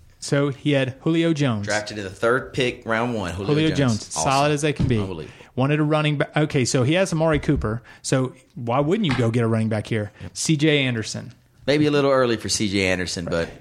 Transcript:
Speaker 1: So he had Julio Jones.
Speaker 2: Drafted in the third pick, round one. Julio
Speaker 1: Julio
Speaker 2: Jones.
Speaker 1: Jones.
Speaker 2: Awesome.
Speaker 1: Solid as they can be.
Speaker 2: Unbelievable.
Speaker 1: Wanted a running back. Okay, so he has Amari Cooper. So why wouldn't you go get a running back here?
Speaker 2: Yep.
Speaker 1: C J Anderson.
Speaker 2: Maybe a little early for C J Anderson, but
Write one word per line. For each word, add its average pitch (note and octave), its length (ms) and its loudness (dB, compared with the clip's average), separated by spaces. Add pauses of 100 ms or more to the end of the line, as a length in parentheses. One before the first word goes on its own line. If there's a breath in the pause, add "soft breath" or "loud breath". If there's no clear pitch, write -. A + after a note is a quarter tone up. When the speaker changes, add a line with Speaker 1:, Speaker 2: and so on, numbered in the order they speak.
(200)
Speaker 1:
So C#3+ 300 -2
he C#3+ 220 -4
had C3+ 300 0
Julio E3 320 0
Jones. A#2+ 340 0
Speaker 2:
Drafted G#2 300 -4
in G2+ 80 -6
the F#2+ 40 -8
third A#2+ 440 -2
pick, B2 320 -2
round A2+ 280 0
one. F#2 200 -4
Julio G2 220 -4
Speaker 1:
Julio D#3 120 2
Speaker 2:
Jones. C#3+ 100 0 (220)
Speaker 1:
Jones. - 160 -12
Speaker 2:
Awesome. C3+ 160 0
Speaker 1:
Solid C#3+ 220 2
as C#3+ 80 -2
they D3+ 100 0
can C#3+ 160 0
be. B2 100 2
Speaker 2:
Unbelievable. F#2 400 -6 (200 loud breath)
Speaker 1:
Wanted C#3+ 240 2
a - 20 2
running D3+ 340 2
back. - 180 -4
Okay, D3+ 280 2
so B2+ 200 2
he C#3 100 2
has F#3 180 0
Amari D#3+ 280 2
Cooper. A#2+ 440 -2 (200 loud breath)
So C3 280 0 (240)
why A#2+ 240 -2
wouldn't F#3 260 0
you C3+ 120 0
go A#2 120 2
get A#2 140 2
a A2+ 40 2
running A2+ 200 0
back G#2+ 180 -2
here? G#2 360 -4
Speaker 2:
Yep. F#2+ 160 -14
Speaker 1:
C - 180 0
J D3 300 4
Anderson. A2+ 480 -6 (340)
Speaker 2:
Maybe D3+ 200 4
a D3 40 2
little C#3+ 180 4
early B2+ 280 4
for G#2 100 -8
C G2+ 220 -2
J F#2+ 180 2
Anderson, F2+ 380 -2
but E2 240 -2 (120)